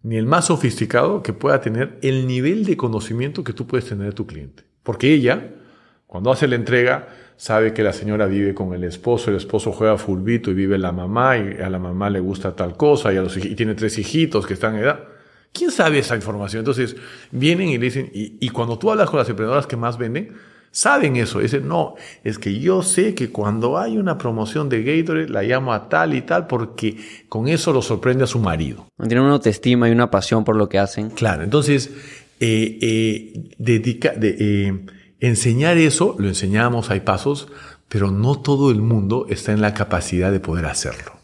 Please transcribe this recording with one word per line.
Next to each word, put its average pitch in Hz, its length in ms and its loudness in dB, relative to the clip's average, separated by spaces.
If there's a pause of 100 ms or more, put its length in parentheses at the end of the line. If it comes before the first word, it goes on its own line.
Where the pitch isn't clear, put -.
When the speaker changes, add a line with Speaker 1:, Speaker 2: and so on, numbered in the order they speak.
Speaker 1:
ni 113 120 -4
el 110 120 0
más 160 180 2
sofisticado, 147 760 0
que 107 100 -6
pueda 139 260 2
tener 117 440 -4
el 131 240 0
nivel 147 380 0
de 190 120 0
conocimiento 120 640 -4
que 113 100 -8
tú 120 120 -8
puedes 123 240 -4
tener 101 160 -6
de 101 80 -6
tu 104 140 -6
cliente. 73 360 -16 (200)
Porque 123 280 0
ella, 139 440 2 (500)
cuando 95 260 -2
hace 135 160 2
la 123 80 2
entrega, 123 540 2 (260)
sabe 110 380 2
que 110 100 0
la 98 100 2
señora 104 320 -2
vive 98 300 0
con 92 180 -4
el 90 120 -6
esposo, 113 440 -2
el 98 80 2
esposo 104 340 -2
juega 107 260 2
fulbito 104 520 -2
y 92 40 0
vive 98 240 2
la 90 160 -2
mamá, 110 440 0
y 98 240 -6
a 92 80 -4
la 92 80 -4
mamá 90 320 -4
le 98 100 0
gusta 92 360 -4
tal 87 220 -4
cosa, 143 360 4
y, 95 40 2
a 95 40 2
los 92 160 -4
hij-, 95 140 -4
y 107 40 -6
tiene 107 200 -2
tres 107 240 -2
hijitos 143 480 0
que 98 60 -4
están 110 220 -2
en 104 80 -2
edad. 147 160 0 (520)
¿Quién 349 200 -2
sabe 156 280 2
esa 120 160 -2
información? 101 460 -6
Entonces, 123 340 -2 (360)
vienen 165 360 2
y 135 100 0
le 120 80 0
dicen, 127 260 -4
y, 104 280 -10
y 123 100 -2
cuando 117 300 -4
tú 208 100 2
hablas 214 200 4
con 147 100 2
las 120 100 2
emprendedoras 120 380 0
que 131 80 -4
más 117 220 -2
venden, 123 360 -6 (360)
saben 208 460 2
eso. 110 240 0
Dicen, 135 280 0
"No, 160 280 -2 (280)
es 107 140 -4
que 104 220 -4
yo 180 240 2
sé 190 320 2
que 123 140 -4
cuando 113 500 0
hay 220 180 -2
una 185 200 0
promoción 117 520 -4
de 113 140 0
Gatorade, 160 460 0
la 107 120 -2
llamo 123 320 0
a - 160 -4
tal 160 240 2
y 127 80 -2
tal, 170 240 0
porque 113 520 -4 (320)
con 113 180 -2
eso 160 240 2
lo 131 100 4
sorprende 127 440 0
a - 20 -4
su - 100 -2
marido". 80 500 -2 (100)
Speaker 2:
Tienen 117 240 2
una 139 120 6
autoestima 123 560 4
y - 20 6
una 117 200 4
pasión 107 320 2
por 110 120 2
lo 104 140 4
que 95 80 0
hacen. 104 320 0
Speaker 1:
Claro, 101 340 -2
entonces, 139 480 2 (480)
eh, 110 420 0
eh, 110 760 -2
dedica-, 117 560 0
de, 110 260 0
eh, 101 460 0 (340)
enseñar 123 580 2
eso, 165 420 4
lo 104 80 0
enseñamos, 110 640 0
hay 95 80 0
pasos, 139 480 -2 (420)
pero 98 220 0
no 120 280 0
todo 139 300 4
el 107 120 4
mundo 113 480 2
está 123 240 -2
en 107 80 2
la 104 120 2
capacidad 92 580 0
de 95 100 0
poder 82 240 -4
hacerlo. - 480 -8 (100)